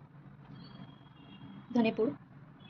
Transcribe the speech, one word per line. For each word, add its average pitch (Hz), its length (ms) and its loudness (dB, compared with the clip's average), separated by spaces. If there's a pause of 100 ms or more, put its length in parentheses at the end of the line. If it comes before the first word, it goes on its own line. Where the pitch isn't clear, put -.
(1800)
धनेपूड, 220 340 6 (600)